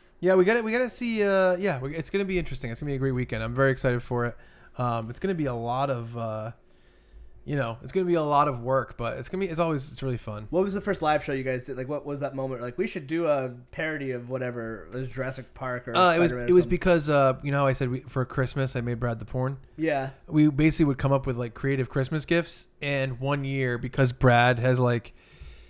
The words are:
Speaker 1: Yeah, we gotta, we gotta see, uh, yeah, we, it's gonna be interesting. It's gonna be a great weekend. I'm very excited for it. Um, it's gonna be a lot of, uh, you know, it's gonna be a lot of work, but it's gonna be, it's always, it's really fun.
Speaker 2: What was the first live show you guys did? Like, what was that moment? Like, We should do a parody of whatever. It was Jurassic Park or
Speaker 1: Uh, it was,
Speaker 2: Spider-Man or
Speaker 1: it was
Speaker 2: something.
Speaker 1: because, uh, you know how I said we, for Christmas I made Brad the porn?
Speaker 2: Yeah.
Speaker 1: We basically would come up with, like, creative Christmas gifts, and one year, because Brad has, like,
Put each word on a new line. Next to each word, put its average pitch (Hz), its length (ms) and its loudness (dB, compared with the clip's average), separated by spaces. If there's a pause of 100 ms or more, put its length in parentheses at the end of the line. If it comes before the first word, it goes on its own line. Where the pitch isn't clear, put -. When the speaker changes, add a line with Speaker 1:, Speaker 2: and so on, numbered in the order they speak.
(200)
Speaker 1:
Yeah, 185 140 4
we 185 100 8
gotta, 226 180 2
we 220 100 -2
gotta 247 180 0
see, 226 340 -2
uh, 190 320 4
yeah, 180 240 -2
we, 139 160 -6
it's 160 140 -6
gonna 196 160 0
be 185 120 0
interesting. 131 340 -4
It's - 80 -10
gonna 147 100 -4
be 139 60 -2
a - 20 -2
great 135 140 0
weekend. 120 300 -2
I'm 117 120 -4
very 135 180 4
excited 123 300 0
for 120 240 -2
it. 117 100 -6 (400)
Um, 117 320 -2
it's 120 120 -12
gonna 190 140 -2
be 156 120 -2
a 123 80 -2
lot 120 340 -2
of, 120 300 -4
uh, 110 320 -6 (920)
you 147 120 -4
know, 117 260 -4
it's 135 100 -12
gonna 185 140 0
be 175 80 4
a 160 80 2
lot 147 260 4
of 123 140 -4
work, 127 340 -2
but 120 220 -6
it's 123 100 -10
gonna 190 160 -4
be, 175 60 -4
it's 156 100 -6
always, 156 320 -2
it's - 100 -12
really 127 140 -2
fun. 107 340 -10
Speaker 2:
What 175 140 2
was 196 100 -4
the 202 60 -4
first 202 220 -4
live 151 220 2
show 151 80 -4
you 135 100 -2
guys 127 220 -4
did? 127 120 -10
Like, 127 120 -6
what 143 180 -6
was 143 140 -6
that 135 160 -4
moment? 131 260 -6
Like, 120 160 -10
We 202 80 0
should 156 220 -8
do 165 180 -2
a 135 260 0 (200)
parody 156 400 -4
of 120 180 -8
whatever. 120 640 -6
It 117 40 -8
was 127 140 -6
Jurassic 131 440 -8
Park 127 340 -8
or 120 80 -2
Speaker 1:
Uh, 175 180 6
it 165 60 2
was, 170 100 4
Speaker 2:
Spider-Man 123 140 -6
or - 40 -6
Speaker 1:
it 180 40 6
was 180 120 8
Speaker 2:
something. 117 60 -4
Speaker 1:
because, 170 400 2
uh, 139 240 6 (100)
you 143 80 -2
know 143 60 2
how 139 80 4
I 131 60 4
said 127 180 -2
we, 127 100 -4
for - 240 -4
Christmas 131 520 -2
I 123 40 -4
made 120 200 -4
Brad 120 180 -2
the 113 60 -10
porn? 131 340 -4 (180)
Speaker 2:
Yeah. 143 340 -2 (180)
Speaker 1:
We 151 200 6
basically 151 380 4
would 135 120 0
come 139 140 2
up 131 140 2
with, 127 100 -2
like, 120 180 -6
creative 135 340 -2
Christmas 139 380 -2
gifts, - 400 0 (140)
and 135 400 -2
one 139 240 -2
year, 135 340 -2
because 123 340 2
Brad 123 480 6
has, 127 200 4
like, 120 320 2 (580)